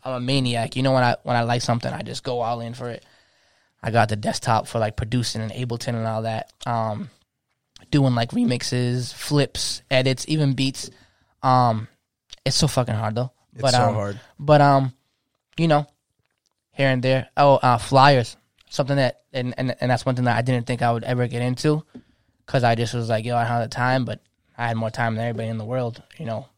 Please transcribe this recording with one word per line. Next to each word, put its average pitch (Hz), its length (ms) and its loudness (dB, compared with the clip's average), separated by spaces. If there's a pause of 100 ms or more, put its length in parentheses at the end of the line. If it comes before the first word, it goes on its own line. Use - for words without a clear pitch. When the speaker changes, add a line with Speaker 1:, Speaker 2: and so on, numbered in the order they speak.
Speaker 1:
I'm 131 100 -6
a 123 60 -6
maniac. 123 560 -2
You 127 60 -2
know, 135 100 2
when 127 120 4
I, 120 180 2
when 123 140 -2
I 117 60 2
like 120 200 0
something, 120 300 -2
I - 100 -8
just - 220 -10
go 123 160 -4
all 117 200 -4
in 117 140 -10
for 123 160 -10
it. - 140 -14 (800)
I 113 80 -4
got 113 180 4
the 110 80 -2
desktop 110 500 -2
for, - 120 -4
like, 110 180 -2
producing 117 460 -4
and 110 100 -8
Ableton 120 420 -8
and 113 120 -4
all 110 160 -4
that. 110 300 -6 (140)
Um, 113 440 -4 (800)
doing, 135 240 4
like, 117 160 0
remixes, 123 840 -2
flips, - 760 -2
edits, 131 380 2
even 147 260 2
beats. 135 360 -4 (520)
Um, 123 440 2 (580)
it's - 120 0
so 156 100 2
fucking 123 280 0
hard 107 200 -2
though. 127 160 -4 (220)
Speaker 2:
It's 123 100 -12
Speaker 1:
But, 131 120 2
Speaker 2:
so 123 140 6
Speaker 1:
um, 117 60 0
Speaker 2:
hard. 101 260 -6 (180)
Speaker 1:
but, 147 220 6
um, 139 320 4 (640)
you 165 120 2
know, 147 180 2 (880)
here 135 160 2
and 127 140 2
there. 131 340 2
Oh, 139 200 8
uh, 123 220 4
flyers. 135 580 6 (340)
Something 139 260 -2
that, 131 240 0 (120)
and, 123 240 -4
and, 131 240 -4
and 127 100 0
that's 123 140 0
one 131 120 0
thing 123 80 0
that 120 120 2
I 117 60 0
didn't 123 240 0
think 120 160 -4
I 120 80 2
would 117 140 -2
ever 123 240 -2
get 120 140 -4
into, 151 420 0 (600)
'cause 127 180 0
I 117 100 6
just 117 200 -4
was 117 140 -4
like, 110 160 -2
"Yo, 120 120 -2
I 120 60 2
don't 117 60 -2
have 120 140 0
the 110 60 -6
time," 127 360 0
but 110 160 -8 (380)
I 120 80 -4
had 117 100 -2
more 113 140 -4
time 117 240 -4
than 110 100 -4
everybody 113 240 -6
in 113 100 -6
the 110 60 -8
world, 120 380 -6 (160)
you 160 80 -12
know 117 200 -8 (120)